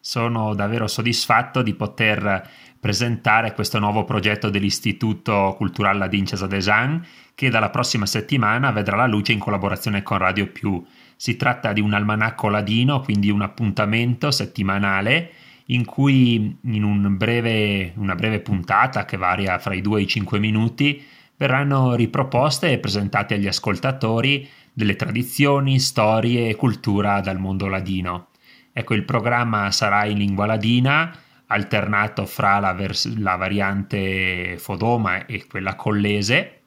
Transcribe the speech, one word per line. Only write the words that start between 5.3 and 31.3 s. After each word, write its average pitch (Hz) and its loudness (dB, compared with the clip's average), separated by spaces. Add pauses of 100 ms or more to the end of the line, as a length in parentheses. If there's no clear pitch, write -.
Cultural 101 0
Ladin 98 0
Cesa 95 -4
Dejan, 107 0 (300)
che 135 0
dalla 110 2
prossima 107 -2
settimana 110 0
vedrà 104 0
la 120 4
luce 104 2
in 110 4
collaborazione 98 -2
con 107 -2
Radio 95 2
Più. 92 -4 (320)
Si - -4
tratta 120 0
di 104 0
un 104 2
almanacco 107 0
ladino, 113 0
quindi 104 0
un 104 2
appuntamento 113 0
settimanale 101 0 (340)
in 123 0
cui 123 2
in 107 -2
un 101 2
breve, 107 0
una 95 -2
breve 107 0
puntata 101 0
che - -6
varia 92 0
fra 98 -4
i 92 -4
due 104 2
e 101 2
i 95 -2
cinque 101 -2
minuti 113 0 (380)
verranno 135 2
riproposte 135 2
e 117 2
presentate 101 -2
agli 101 0
ascoltatori 123 -2 (240)
delle 110 0
tradizioni, 135 2
storie 113 2
e 107 0
cultura 104 0
dal 95 -4
mondo 95 -4
ladino. 92 -4 (440)
Ecco, 117 -4
il 107 0
programma 113 0
sarà 104 2
in 104 0
lingua 101 0
ladina, 123 2 (340)